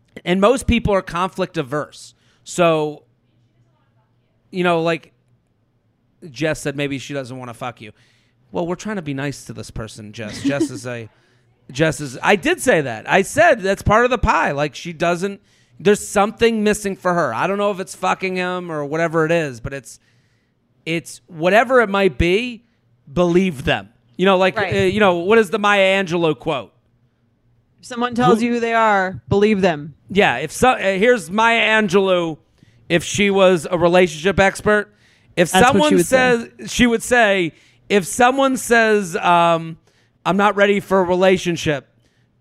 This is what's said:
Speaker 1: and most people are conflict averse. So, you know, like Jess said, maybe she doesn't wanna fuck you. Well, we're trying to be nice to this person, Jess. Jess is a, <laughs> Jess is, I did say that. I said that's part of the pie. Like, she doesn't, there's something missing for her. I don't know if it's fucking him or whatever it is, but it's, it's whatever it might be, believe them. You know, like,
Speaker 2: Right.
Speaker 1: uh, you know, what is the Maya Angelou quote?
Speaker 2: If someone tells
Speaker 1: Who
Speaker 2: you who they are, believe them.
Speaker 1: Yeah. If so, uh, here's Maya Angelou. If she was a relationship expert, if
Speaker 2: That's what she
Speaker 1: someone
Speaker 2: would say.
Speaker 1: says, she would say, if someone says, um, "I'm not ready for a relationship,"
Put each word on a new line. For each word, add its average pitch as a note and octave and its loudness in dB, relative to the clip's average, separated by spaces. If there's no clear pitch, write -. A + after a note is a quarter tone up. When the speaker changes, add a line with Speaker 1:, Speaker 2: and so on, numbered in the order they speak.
Speaker 1:
and F3+ 0
most A#3+ 2
people A#3 0
are F#3+ 0
conflict F3 -6
averse. C#3+ -10
So, D#3 -2
you F3+ -4
know, F3 0
like E3 -4
Jess C#3+ -6
said, C#3+ -6
maybe C#3 -6
she C3 -12
doesn't C3 -10
wanna B2 -14
fuck A#2+ -12
you. G#2+ -20
Well, F3 -4
we're F3 -4
trying G#3 -10
to F#3 -8
be D3 -8
nice C#3 -8
to B2 -16
this A2 -16
person, G#2+ -14
Jess. G#2 -12
Jess C#3 -4
is B2 -14
a, A#2 -12
<laughs> - -20
Jess C3+ 0
is, C#3 -12
I F#3+ 2
did C4+ -4
say G3 2
that. A2+ -8
I F#3+ 2
said C#4+ 2
that's F#3+ -2
part A3 2
of B3 0
the B3 -2
pie. B3+ 0
Like, C#3+ -4
she F3 -12
doesn't, F3 -4
there's G3+ 2
something A3 0
missing G#3 -2
for F#3 -2
her. D#3 0
I C3 -2
don't G3 -2
know G3+ -2
if F3+ -8
it's F#3 -12
fucking F#3 -4
him F3+ -6
or D3+ -6
whatever D#3+ -2
it D#3 -2
is, D3+ -2
but C3+ -12
it's, - -16
it's D#3+ -8
whatever G#3+ 2
it A3 0
might G3 0
be, G#3+ -2
believe F3 0
them. A2+ -2
You F3+ 0
know, F#3+ 6
like, F#3 2
Speaker 2:
Right. G3+ -2
Speaker 1:
uh, G3 0
you F#3+ 0
know, F#3 4
what G3 4
is G#3+ 2
the G3 -4
Maya G3 2
Angelou E3+ 0
quote? C3+ -6
Speaker 2:
If - -20
someone B3 -6
tells A#3+ 4
Speaker 1:
Who A#3 0
Speaker 2:
you A#3+ 0
who A#3+ -2
they A3+ -2
are, G3+ 0
believe G3+ 2
them. D#3 -2
Speaker 1:
Yeah. F3+ 2
If D3+ -8
so, B3 2
uh, C4 0
here's G3 0
Maya A3 2
Angelou. F3+ 0
If E3 0
she G3+ 0
was F#3 4
a F3 -2
relationship E3+ 2
expert, G3+ 0
if F3+ 2
Speaker 2:
That's F#3+ 6
what - -
she - -
Speaker 1:
someone D4+ 2
Speaker 2:
would F3 2
say. B3 0
Speaker 1:
says, - -14
she - 4
would A#3 0
say, G3 2
if G3 2
someone C4 2
says, G#3+ 2
um, E3+ 0
"I'm F3 0
not G3+ 2
ready G3+ 2
for F#3+ 0
a F#3+ 2
relationship," F3+ 0